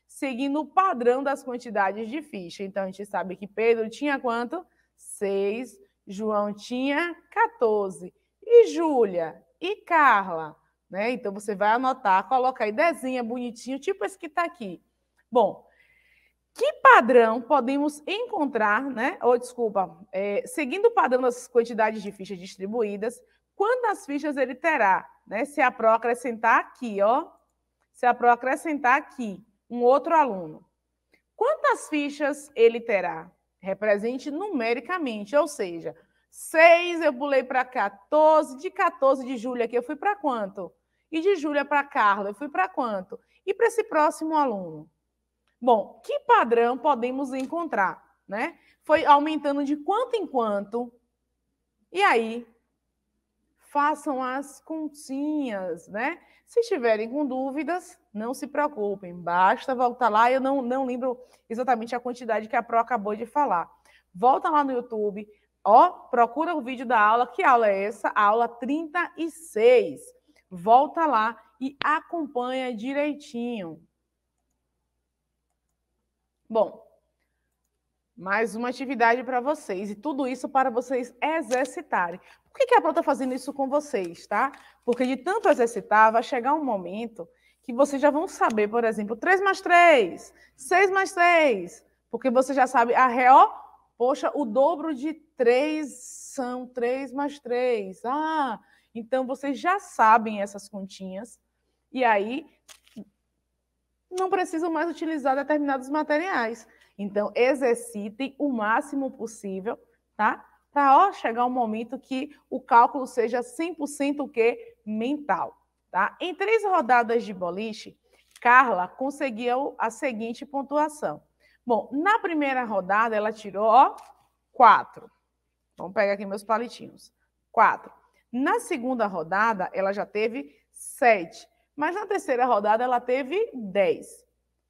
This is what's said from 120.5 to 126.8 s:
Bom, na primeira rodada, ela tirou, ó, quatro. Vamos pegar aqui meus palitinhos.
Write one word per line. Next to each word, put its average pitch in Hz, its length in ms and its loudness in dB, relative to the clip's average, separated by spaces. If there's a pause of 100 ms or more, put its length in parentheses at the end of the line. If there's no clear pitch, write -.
Bom, 233 260 -2
na 381 280 0
primeira 294 440 -2
rodada, 214 500 0
ela 214 200 -2
tirou, 208 320 -6
ó, 262 280 6 (600)
quatro. - 580 6 (680)
Vamos 180 160 -12
pegar 202 200 0
aqui 202 120 -6
meus 202 200 -10
palitinhos. - 680 -8 (380)